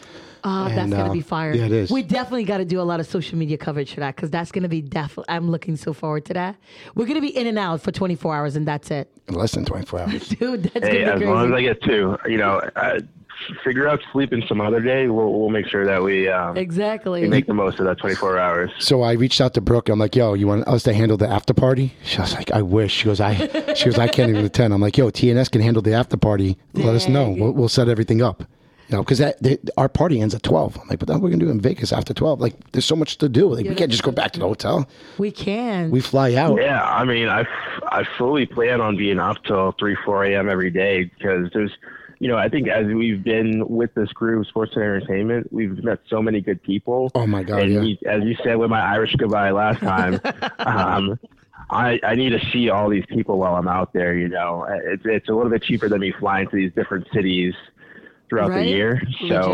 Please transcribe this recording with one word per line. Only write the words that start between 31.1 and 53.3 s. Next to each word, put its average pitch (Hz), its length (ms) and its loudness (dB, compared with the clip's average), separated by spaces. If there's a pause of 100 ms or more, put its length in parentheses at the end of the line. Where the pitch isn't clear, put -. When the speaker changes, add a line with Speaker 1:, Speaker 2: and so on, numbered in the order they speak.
Speaker 2:
we're 185 120 2
gonna 170 120 2
do 170 40 2
it 147 60 2
in 107 60 0
Vegas 117 320 0
after - 220 -2
twelve. 147 260 0
Like, 120 140 0 (180)
there's 131 140 0
so 160 100 2
much 156 220 -2
to 151 100 2
do. 139 240 4
Like, 120 140 -2
Speaker 1:
Yeah, - 60 -2
Speaker 2:
we - 40 -2
can't 160 140 2
Speaker 1:
that's 113 40 0
Speaker 2:
just 117 100 0
go 131 80 0
back - 220 0
to 170 60 -8
the 87 80 0
hotel. 113 400 0 (300)
Speaker 1:
We 202 140 -2
can. 202 580 -4
Speaker 2:
We 131 120 2
fly 131 340 2
out. 147 260 2
Speaker 3:
Yeah, 135 220 0
I 117 200 0
mean, 117 240 0
I, 104 140 2
f-, - 60 -2 (400)
I 98 160 -2 (160)
fully 127 260 2
plan 120 360 0
on 107 140 0
being 101 220 0
up 95 260 0
till 95 360 2
three, 104 260 0
four 98 180 0
A 98 140 2
M 98 120 0
every 92 200 0
day 92 400 0 (100)
'cause 90 320 -2
there's, 104 200 -2 (480)
you 135 80 -4
know, 120 100 0
I 104 100 0
think 135 200 0
as 107 180 0
we've 110 380 0
been 110 440 0
with 117 280 -2
this 107 180 -2
group, 113 320 0
Sports 110 300 -4
and 110 80 0
Entertainment, 101 680 -2
we've 98 320 -4
met 110 140 0 (100)
so 110 140 -2
many 110 180 0
good 92 220 -4
people. 123 540 -2
Speaker 2:
Oh, 120 100 0
my 101 160 0
God, 101 220 0
Speaker 3:
And 98 100 4
Speaker 2:
yeah. 104 80 4
Speaker 3:
we, 107 240 -2
as 104 180 0
you 117 200 0
said 117 140 2
with 113 120 2
my 110 120 0
Irish 107 340 0
goodbye 104 340 2
last 107 300 2
time, 92 400 0 (220)
Speaker 1:
<laughs> - 180 -8
Speaker 3:
um, 98 600 -2 (520)
I, 120 320 0
I 107 100 0
need 131 160 0
to 113 220 -2
see 120 180 2
all 104 200 2
these 98 180 0
people 107 320 -2